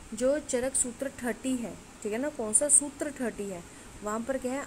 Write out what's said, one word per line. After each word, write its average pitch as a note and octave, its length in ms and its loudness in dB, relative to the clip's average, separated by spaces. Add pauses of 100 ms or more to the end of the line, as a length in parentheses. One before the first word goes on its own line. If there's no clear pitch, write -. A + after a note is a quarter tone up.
(140)
जो C4 240 4
चरक C4 360 0
सूत्र B3+ 380 0 (100)
थर्टी B3 340 0
है, A3+ 180 -6 (280)
ठीक G#3 100 -2
है A3+ 60 0
ना, C#4+ 100 0
कौन A3+ 240 -2
सा D4 160 6
सूत्र D4 520 4
थर्टी G#3+ 240 -2
है, F#3 180 -6 (420)
वहाँ G#3+ 160 0
पर C4 180 0
क्या B3+ 140 -2
है, C#4 140 -2